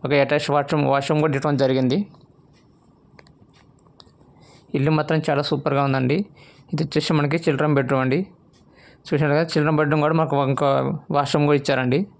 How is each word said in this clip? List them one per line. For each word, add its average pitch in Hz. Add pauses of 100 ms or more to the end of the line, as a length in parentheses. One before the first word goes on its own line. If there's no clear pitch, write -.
ఒక 135
అటాచ్ 143
వాష్‌రూమ్, 147 (100)
వాష్‌రూమ్ 143
కూడా 151
ఇవ్వడం 143
జరిగింది. 131 (2750)
ఇల్లు 147
మాత్రం 151
చాలా 147
సూపర్గా 143
ఉందండి. 135 (520)
ఇది -
వచ్చేసి 156
మనకి 143
చిల్డ్రన్ 151
బెడ్‌రూమ్ 131
అండి. 131 (840)
చూశారు 151
కదా, 160
చిల్డ్రన్ 156
బెడ్‌రూమ్ 151
కూడా 160
మాకు 147 (100)
ఇంకో 139 (400)
వాష్‌రూమ్ 147
కూడా 147
ఇచ్చారండి. 131 (200)